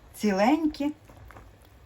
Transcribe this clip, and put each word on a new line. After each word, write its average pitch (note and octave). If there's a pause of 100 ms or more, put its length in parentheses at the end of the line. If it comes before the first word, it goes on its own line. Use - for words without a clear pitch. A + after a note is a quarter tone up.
(140)
ціленькі C#4 (920)